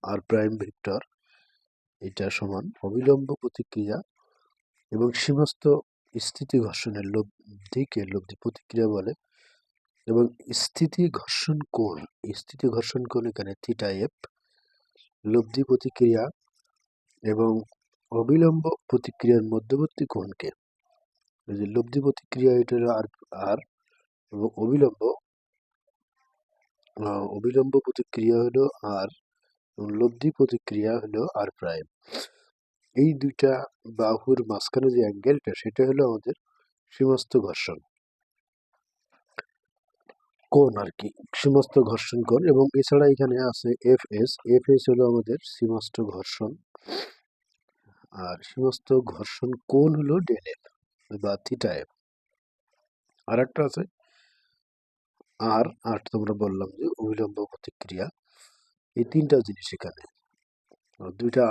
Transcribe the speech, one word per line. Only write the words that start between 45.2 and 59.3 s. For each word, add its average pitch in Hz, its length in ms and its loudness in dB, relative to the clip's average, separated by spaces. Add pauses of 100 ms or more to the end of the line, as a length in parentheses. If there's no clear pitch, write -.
সমস্ত 113 380 -4 (180)
ঘর্ষণ, 107 380 -8 (1600)
আর 90 240 -12 (140)
সমস্ত 131 380 -4 (240)
ঘর্ষণ - 360 -8 (220)
কোণ 143 180 6 (100)
হলো 147 160 0 (120)
del - 180 -4 (140)
F - 20 -20 (500)
বা 101 220 -6 (120)
theta 120 260 -4 (140)
F। - 40 -20 (1400)
আর 117 180 0
একটা 143 220 -6
আছে 165 160 -6 (1700)
আর, 110 100 4 (260)
আর 104 80 -4 (120)
তোমরা 107 220 -2 (100)
বললাম 95 340 -4
যে - 80 -6 (160)
অবিলম্ব 107 360 -4 (140)
প্রতিক্রিয়া। - 540 -12 (880)
এই 117 160 0
তিনটা 147 260 2 (100)